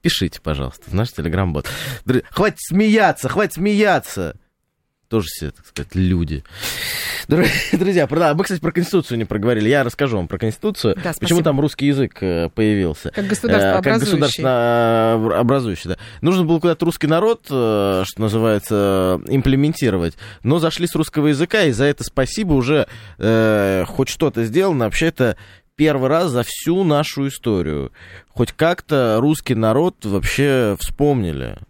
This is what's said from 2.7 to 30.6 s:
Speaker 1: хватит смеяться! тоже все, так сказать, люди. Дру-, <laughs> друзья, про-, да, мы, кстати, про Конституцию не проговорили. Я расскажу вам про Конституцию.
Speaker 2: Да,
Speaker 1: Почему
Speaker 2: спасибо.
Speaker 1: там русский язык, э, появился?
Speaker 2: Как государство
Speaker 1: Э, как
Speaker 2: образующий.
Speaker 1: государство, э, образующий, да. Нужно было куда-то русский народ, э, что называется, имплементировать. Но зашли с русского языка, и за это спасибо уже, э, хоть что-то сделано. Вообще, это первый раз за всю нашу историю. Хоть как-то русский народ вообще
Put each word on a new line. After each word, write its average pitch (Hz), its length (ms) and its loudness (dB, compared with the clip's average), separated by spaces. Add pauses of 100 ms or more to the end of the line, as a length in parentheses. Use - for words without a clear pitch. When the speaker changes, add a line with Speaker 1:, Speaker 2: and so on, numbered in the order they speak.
Speaker 1:
хватит 202 260 0
смеяться! 190 800 0 (720)
тоже 107 200 0
все, 76 240 -10
так - 140 -20
сказать, - 280 -12
люди. 85 500 0 (840)
Дру-, - 160 4 (160)
<laughs> - 120 -4
друзья, 180 340 2
про-, 143 140 -2
да, 151 140 2
мы, 185 100 0
кстати, 180 160 -4
про 170 120 -2
Конституцию 165 460 -2
не 110 60 -2
проговорили. 107 440 0
Я 139 160 2
расскажу 120 320 -2
вам 87 120 -4
про 92 100 -6
Конституцию. 113 580 -2
Speaker 2:
Да, 180 160 -6
Speaker 1:
Почему - 20 -4 (120)
Speaker 2:
спасибо. 170 180 2
Speaker 1:
там 139 160 2
русский 143 260 0
язык, 139 360 0
э, 85 320 0
появился? 101 560 0
Speaker 2:
Как 202 160 -4
государство 208 420 2
Speaker 1:
Э, 190 40 2
как 190 140 2
Speaker 2:
образующий. 214 320 2
Speaker 1:
государство, 117 1120 2
э, 80 60 0
образующий, 117 520 0
да. 90 60 -4 (260)
Нужно 180 220 2
было 160 160 2
куда-то 165 260 2
русский 165 220 -2
народ, 208 420 0
э, 104 560 0
что - 140 -10
называется, 101 1040 0
имплементировать. 135 880 0 (300)
Но 147 160 2
зашли 165 260 -2
с - 80 -6
русского 151 340 0
языка, 165 360 2
и 143 80 4
за 113 120 0
это 143 200 0
спасибо 170 500 -2
уже, 135 320 2 (320)
э, 107 680 2
хоть - 220 -2
что-то - 360 -2
сделано. 139 420 0
Вообще, 160 200 0
это 123 300 0 (400)
первый 139 320 2
раз 165 240 0
за 120 100 0
всю 170 400 -2
нашу 147 460 0
историю. 78 640 -4 (380)
Хоть - 220 -2
как-то 135 680 0
русский 143 340 0
народ 113 500 0
вообще 113 760 0